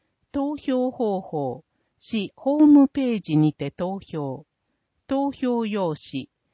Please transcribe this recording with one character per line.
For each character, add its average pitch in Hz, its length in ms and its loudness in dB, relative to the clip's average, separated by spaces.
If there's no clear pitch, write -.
投 285 240 -4
票 254 340 -2
方 220 300 -4
法、 143 460 -8
市 214 380 -6
ホ 285 220 -2
ー 311 60 8
ム 285 220 10
ペ 254 280 -2
ー 196 60 -4
ジ 156 140 -4
に 151 160 4
て 139 200 -8
投 190 280 -8
票。 143 460 -10
投 277 260 -2
票 240 320 -2
用 190 300 -4
紙、 - 340 -10